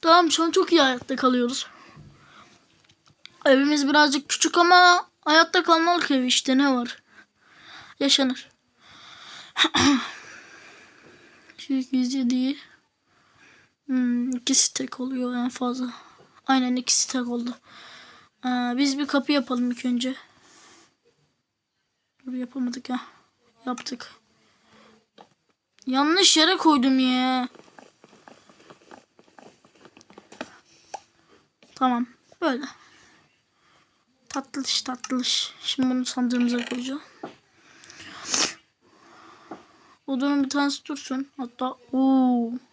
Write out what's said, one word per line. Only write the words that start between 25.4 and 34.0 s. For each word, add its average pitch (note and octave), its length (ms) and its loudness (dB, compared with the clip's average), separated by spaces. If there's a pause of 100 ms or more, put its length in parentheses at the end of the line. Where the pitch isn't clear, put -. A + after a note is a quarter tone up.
Yanlış D4+ 520 4
yere E4+ 200 4
koydum C4+ 420 4
ya. B3+ 500 0 (4000)
Tamam, B3 320 0 (340)
böyle. C#4+ 240 -2 (1600)